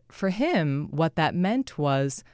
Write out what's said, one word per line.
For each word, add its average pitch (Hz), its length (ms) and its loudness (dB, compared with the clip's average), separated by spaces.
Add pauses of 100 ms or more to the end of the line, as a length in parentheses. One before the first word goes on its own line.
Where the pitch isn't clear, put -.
for - 200 -4
him, 180 640 0
what 156 240 0
that 156 200 0
meant 202 420 0
was 139 460 0 (100)